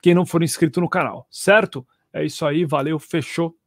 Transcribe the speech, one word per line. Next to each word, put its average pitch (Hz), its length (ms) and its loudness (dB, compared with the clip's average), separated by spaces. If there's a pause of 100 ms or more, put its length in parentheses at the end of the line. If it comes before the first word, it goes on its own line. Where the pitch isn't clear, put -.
quem 175 120 6
não 180 120 4
for 165 180 -2
inscrito 165 380 0
no 170 80 -2
canal, 131 400 -4
certo? 190 560 0 (260)
É 156 140 -4
isso 156 200 -6
aí, 151 200 0
valeu, 147 340 -2
fechou. 165 560 -6 (120)